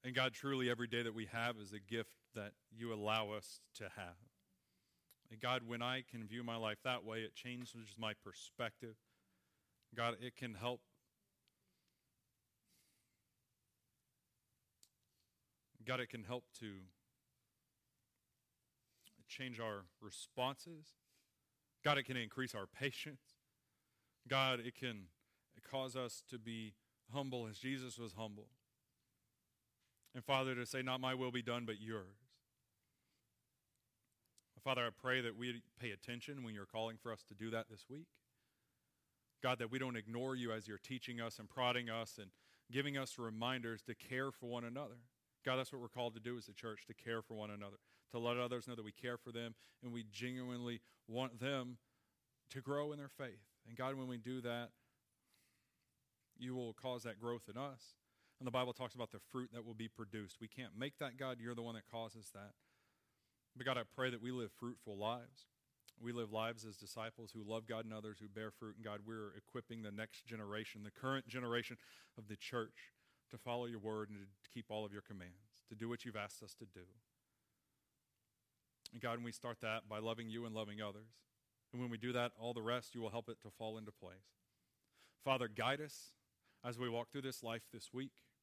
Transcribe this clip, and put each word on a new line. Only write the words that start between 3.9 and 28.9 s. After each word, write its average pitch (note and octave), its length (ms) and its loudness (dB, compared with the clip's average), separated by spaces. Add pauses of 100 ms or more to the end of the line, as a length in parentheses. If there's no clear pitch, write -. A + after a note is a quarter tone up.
have. F2 220 -6 (1120)
And A2 80 -12
God, B2+ 260 6
when A#2 160 0
I B2+ 300 4
can A2+ 160 -6
view A#2+ 160 -4
my A#2 140 0
life A2 260 2
that B2 220 2
way, A2 140 0
it A2 160 -4
changes A#2+ 640 -8
my A2 240 2
perspective. A2 760 -4 (1000)
God, A#2 260 6
it B2 140 -6
can A#2 200 -4
help. A#2+ 260 0 (4000)
God, B2+ 160 4
it A#2 80 0
can A2 160 -6
help B2 180 -2 (160)
to A2+ 60 -6 (2750)
change B2 320 -2
our G#2 240 0 (160)
responses. C3+ 960 -2 (840)
God, D3 160 8
it C3+ 60 4
can B2+ 140 0
increase A#2+ 360 0
our G2 140 -2
patience. C#3 540 -2 (1080)
God, C3 320 8
it A#2+ 140 -2
can A2+ 300 -2 (680)
cause C3 260 0
us B2 340 -2
to B2 100 -6
be A2 340 -4 (400)
humble C3 320 0
as G#2+ 140 -6
Jesus B2+ 400 -2
was A2 140 -6
humble. G#2+ 340 -6 (1700)